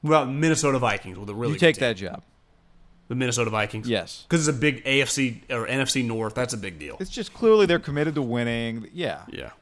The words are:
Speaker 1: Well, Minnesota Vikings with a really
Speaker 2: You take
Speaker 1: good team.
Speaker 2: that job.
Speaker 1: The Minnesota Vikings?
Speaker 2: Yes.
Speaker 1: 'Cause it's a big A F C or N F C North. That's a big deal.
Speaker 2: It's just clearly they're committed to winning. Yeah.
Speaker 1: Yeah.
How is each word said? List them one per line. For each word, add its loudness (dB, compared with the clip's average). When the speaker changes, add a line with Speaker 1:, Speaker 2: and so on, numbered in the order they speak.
Speaker 1:
Well, 4
Minnesota 2
Vikings -2
with -12
a -8
really -2
Speaker 2:
You -8
take 4
Speaker 1:
good -2
team. -8
Speaker 2:
that -12
job. -14
Speaker 1:
The -6
Minnesota 0
Vikings? -2
Speaker 2:
Yes. -2
Speaker 1:
'Cause 2
it's 2
a -6
big 2
A 4
F 2
C -2
or -2
N 0
F 0
C 2
North. -2
That's -2
a -6
big -10
deal. -12
Speaker 2:
It's -8
just -8
clearly 6
they're 4
committed -2
to 0
winning. -2
Yeah. -6
Speaker 1:
Yeah. -12